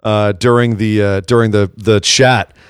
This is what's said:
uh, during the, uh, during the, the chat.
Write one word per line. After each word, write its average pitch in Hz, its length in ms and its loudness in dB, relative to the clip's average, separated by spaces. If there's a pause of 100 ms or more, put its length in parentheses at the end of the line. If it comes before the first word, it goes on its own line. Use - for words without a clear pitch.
uh, 104 300 0
during 120 440 0
the, 107 260 -2
uh, 98 180 -2
during 113 300 0
the, 101 260 0
the 104 240 0
chat. 127 540 0 (160)